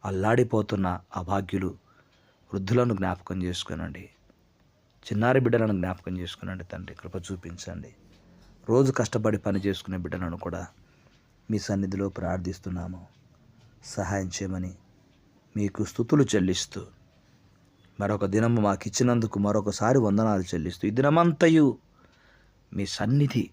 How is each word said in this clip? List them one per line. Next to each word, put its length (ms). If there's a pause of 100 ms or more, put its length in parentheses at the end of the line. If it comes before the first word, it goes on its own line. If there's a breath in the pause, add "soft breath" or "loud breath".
అల్లాడిపోతున్న 960 (160)
అభాగ్యులు, 520 (840 soft breath)
వృద్ధులను 420
జ్ఞాపకం 460
చేసుకునండి. 680 (920)
చిన్నారి 400
బిడ్డలను 320
జ్ఞాపకం 460
చేసుకునండి 460
తండ్రి. 300
కృప 220 (160)
చూపించండి. 640 (760 soft breath)
రోజు 240
కష్టపడి 460
పని 200
చేసుకునే 380
బిడ్డలను 400
కూడా 300 (840 soft breath)
మీ 80
సన్నిధిలో 500
ప్రార్థిస్తున్నాము. 960 (800)
సహాయం 420
చేయమని 480 (840)
మీకు 280
స్తుతులు 500
చెల్లిస్తూ, 480 (1160)
మరొక 240
దినము 360
మాకిచ్చినందుకు 800
మరొకసారి 600
వందనాలు 440
చెల్లిస్తూ, 460
ఈ 20
దినమంతయు 880 (960 soft breath)
మీ 140
సన్నిధి 680